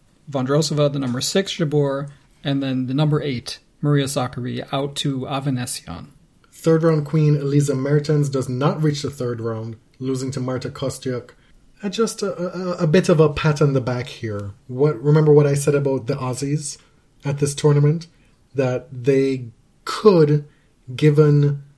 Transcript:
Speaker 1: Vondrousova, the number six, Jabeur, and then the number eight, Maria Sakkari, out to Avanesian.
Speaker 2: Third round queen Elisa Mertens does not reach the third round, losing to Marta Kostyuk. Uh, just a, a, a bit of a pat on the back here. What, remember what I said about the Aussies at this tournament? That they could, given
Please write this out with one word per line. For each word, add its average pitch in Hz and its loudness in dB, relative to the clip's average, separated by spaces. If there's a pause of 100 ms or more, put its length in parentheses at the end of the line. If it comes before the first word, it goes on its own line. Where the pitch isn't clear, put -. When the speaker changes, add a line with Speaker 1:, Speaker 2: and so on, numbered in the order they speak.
(300)
Speaker 1:
Vondrousova, 147 0
the 143 -4
number 131 -4
six, 190 -2
Jabeur, 143 -2 (340)
and 139 -2
then 131 -2
the 131 -4
number 151 2
eight, 131 -8 (220)
Maria 147 2
Sakkari, 123 -6
out 143 -4
to 135 -4
Avanesian. 131 -6 (440)
Speaker 2:
Third 160 0
round 156 2
queen 151 2
Elisa 143 2
Mertens 147 0
does 127 -2
not 139 -2
reach 147 -2
the 135 -6
third 120 -6
round, 113 -8 (220)
losing 131 -4
to 131 -8
Marta 127 -6
Kostyuk. 127 -8 (500)
Uh, 202 -6
just 214 -2
a, 196 -4
a, 180 -6 (120)
a 170 2
bit 180 4
of 165 4
a 156 6
pat 147 0
on 143 4
the 131 2
back 123 -4
here. 101 -8 (160)
What, 143 0
remember 151 4
what 147 8
I 143 2
said 143 0
about 135 -2
the 135 -4
Aussies 139 -6 (460)
at 143 -4
this 143 -2
tournament? 147 4 (480)
That 127 -2 (160)
they 135 0 (340)
could, 151 4 (480)
given 147 4 (160)